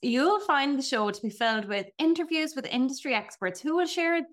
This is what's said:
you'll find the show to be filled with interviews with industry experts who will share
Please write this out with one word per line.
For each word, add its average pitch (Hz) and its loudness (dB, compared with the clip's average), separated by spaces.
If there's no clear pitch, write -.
you'll 285 2
find 285 2
the 262 -2
show 214 0
to 202 -6
be 220 -4
filled 220 0
with 202 -2
interviews 320 0
with 269 -6
industry 262 -2
experts 196 -6
who 311 0
will 359 2
share 339 0